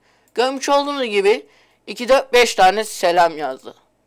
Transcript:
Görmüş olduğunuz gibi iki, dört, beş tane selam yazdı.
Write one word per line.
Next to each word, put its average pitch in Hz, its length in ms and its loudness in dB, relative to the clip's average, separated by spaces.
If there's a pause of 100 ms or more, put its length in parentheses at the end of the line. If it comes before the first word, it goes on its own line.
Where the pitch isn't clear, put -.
(360)
Görmüş 262 340 -4
olduğunuz 285 360 0
gibi 208 400 0 (420)
iki, 220 220 -8
dört, 269 240 2
beş 240 220 2
tane 196 280 2
selam 170 540 0
yazdı. 131 380 -10 (320)